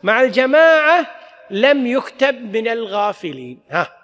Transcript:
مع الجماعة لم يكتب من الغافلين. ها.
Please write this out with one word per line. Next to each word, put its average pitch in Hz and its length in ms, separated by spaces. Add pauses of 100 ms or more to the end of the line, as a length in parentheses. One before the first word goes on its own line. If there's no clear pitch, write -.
مع 220 200
الجماعة 302 840 (440)
لم 254 360
يكتب 247 720
من 220 120
الغافلين. 196 1000
ها. 165 340